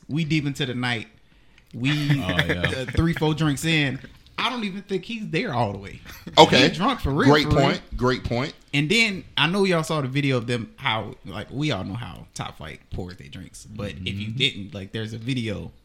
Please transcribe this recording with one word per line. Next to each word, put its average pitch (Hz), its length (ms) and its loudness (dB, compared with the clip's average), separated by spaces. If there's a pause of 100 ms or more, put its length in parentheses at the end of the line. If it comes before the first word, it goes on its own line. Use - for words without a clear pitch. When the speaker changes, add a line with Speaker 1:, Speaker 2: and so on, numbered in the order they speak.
Speaker 1:
we 160 160 0
deep 151 200 2
into 143 200 -2
the 123 100 -4
night. 123 320 -2 (680)
We 127 180 0
Speaker 2:
Oh, 143 540 0
yeah. - 320 0
Speaker 1:
uh, 127 140 -6
three, 165 220 2
four 156 200 0
drinks 151 320 0
in. 147 340 0 (380)
I 208 120 0
don't 247 140 -6
even 196 200 -6
think 185 200 -4
he's 220 260 -10
there 170 240 -2
all 117 200 0
the 104 60 -8
way. 98 200 -14 (380)
Speaker 3:
Okay. 151 320 10
Speaker 1:
He 190 60 -6
drunk 226 260 0
for 147 100 0
real, 147 180 4
Speaker 3:
Great 147 200 8
Speaker 1:
for 151 80 4
real. - 80 6
Speaker 3:
point. 170 160 0 (160)
Great 123 260 0
point. 123 300 -2 (200)
Speaker 1:
And 143 160 2
then 214 360 4 (100)
I 143 120 2
know 196 180 2
y'all 170 180 2
saw 156 160 -2
the 131 80 -2
video 135 300 0
of 117 100 -4
them, 120 300 -4
how, 110 380 -4 (100)
like, 95 260 -10
we 143 200 -2
all 95 120 -4
know 98 120 -6
how 98 400 -12
Top - 220 -10
Flight 76 220 -14 (120)
pours 90 260 -10
their 69 100 -18
drinks. - 380 -16
But 107 260 -10 (140)
if - 0 -
you 101 220 -6
Speaker 2:
Mm-hmm. 113 100 -6
Speaker 1:
didn't, 104 380 -2
like, 95 180 -10
there's 110 200 -8
a 113 40 -10
video 113 540 -6 (140)